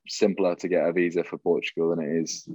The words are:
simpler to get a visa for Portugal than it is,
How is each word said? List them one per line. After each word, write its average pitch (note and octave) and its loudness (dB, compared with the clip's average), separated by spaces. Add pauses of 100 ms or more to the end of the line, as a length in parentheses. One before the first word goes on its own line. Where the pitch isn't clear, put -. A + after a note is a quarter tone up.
simpler F#2+ 2
to F#2+ -6
get E2+ 2
a E2+ 0
visa F2 2
for E2 -8
Portugal E2 0
than E2+ 0
it D#2+ 0
is, - -8